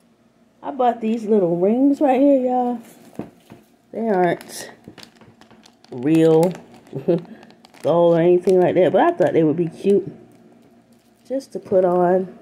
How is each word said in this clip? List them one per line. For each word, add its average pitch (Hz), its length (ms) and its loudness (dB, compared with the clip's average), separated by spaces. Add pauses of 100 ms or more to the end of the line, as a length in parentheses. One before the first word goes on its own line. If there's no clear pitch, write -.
(600)
I 285 100 -12
bought 247 300 -2
these 220 240 -4
little 190 320 0
rings 254 440 0
right 262 200 2
here, 277 180 4
y'all. 247 400 -2 (1120)
They 220 180 -8
aren't - 600 -4 (1200)
real 160 600 2 (420)
<laughs> - 880 -8
gold 170 340 2
or 165 60 2
anything 180 400 2
like 147 140 0
that, 175 160 2
but 190 100 2
I 339 100 2
thought 180 220 -2
they 165 100 2
would 156 140 0
be 170 100 -4
cute 190 440 -2 (1160)
just 269 260 -8
to 190 60 -10
put 185 240 0
on 180 580 0